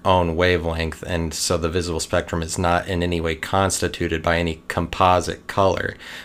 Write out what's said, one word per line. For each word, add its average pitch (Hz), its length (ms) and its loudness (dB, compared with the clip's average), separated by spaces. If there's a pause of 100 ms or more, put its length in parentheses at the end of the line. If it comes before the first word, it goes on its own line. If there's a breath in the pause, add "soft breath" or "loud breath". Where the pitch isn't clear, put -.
own 90 300 4
wavelength, 82 720 0
and 82 280 -2
so - 240 -2
the 82 120 0
visible 82 320 -2
spectrum 85 420 -2
is 80 160 -6
not 90 300 2
in 87 140 0
any 87 180 0
way 80 160 -2
constituted 90 840 0
by 85 160 2
any 82 280 -2
composite 90 800 0
color. - 480 0 (300 loud breath)